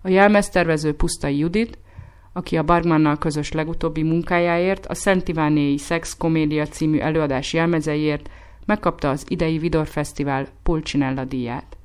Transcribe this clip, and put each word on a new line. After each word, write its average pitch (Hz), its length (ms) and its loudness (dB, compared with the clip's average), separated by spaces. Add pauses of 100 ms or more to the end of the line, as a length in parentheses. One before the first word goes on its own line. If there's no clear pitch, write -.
A 190 80 -6
jelmeztervező 180 840 4
Pusztai 143 420 -2
Judit, 175 400 0 (560)
aki - 240 -2
a 160 60 2
Bergmannal 156 540 4
közös 151 340 -4
legutóbbi 160 520 -2
munkájáért, 175 840 0
a - 80 -8
Szent 185 340 0
Ivánéi 151 500 2
Szex 165 400 -4
Komédia 156 480 0
című 156 320 0
előadás 147 560 -2
jelmezeiért 151 760 0 (360)
megkapta 180 440 -2
az 147 180 -4
idei 160 300 -2
Vidor 156 300 0
Fesztivál 143 600 -4 (160)
Pulcinella 143 600 0
díját. 127 600 -8